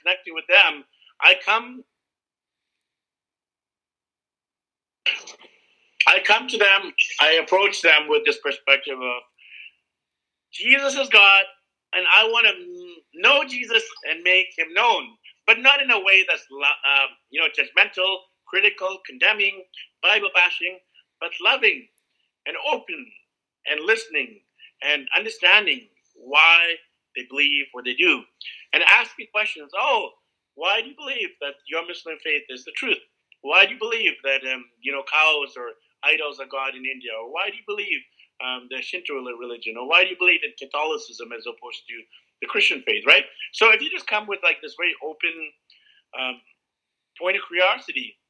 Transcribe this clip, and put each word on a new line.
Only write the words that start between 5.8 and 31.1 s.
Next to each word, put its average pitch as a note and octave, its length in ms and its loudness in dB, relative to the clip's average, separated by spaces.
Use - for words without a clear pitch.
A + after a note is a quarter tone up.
I F#3 160 4
come B3+ 240 2
to A#3+ 100 -4
them, G3 360 4
I D#3 140 6
approach F#3+ 380 2
them D3+ 260 4
with D3+ 180 2
this D3 160 0
perspective C#3 560 -2
of B2 240 -4
Jesus C4+ 440 2
is C4+ 140 -2
God, G3 340 8
and F#3 140 -2
I G#3 240 6
wanna A3+ 220 2
know C4 300 4
Jesus B3 400 -4
and E3 140 -6
make F3+ 240 4
him D#3+ 160 -4
known, G3+ 300 2
but A#3 140 4
not C#4 220 4
in C4 100 0
a G#3+ 80 4
way F#3+ 280 4
that's, D#3+ 220 -4
lo-, C3+ 140 -16
um, C#3 460 2
you D#3 120 -4
know, D#3 60 0
judgmental, F#3 680 -2
critical, F#3+ 580 -2
condemning, G3 600 -2
Bible G3+ 320 2
bashing, F3+ 460 0
but E3+ 120 -8
loving G3+ 440 0
and D#3 100 -10
open E3 340 -6
and D3+ 140 -4
listening D3+ 580 -4
and C#3 260 -2
understanding F#3 720 0
why E3 640 2
they B2+ 120 -10
believe C#3+ 440 -2
what B2 120 -14
they B2 100 -4
do D3 280 0
and E3+ 100 2
asking G#3+ 500 2
questions. D#3+ 420 -6
"Oh, A#3 360 -2
why G3 280 -2
do A3+ 80 -12
you C#4+ 60 -20
believe - 340 -8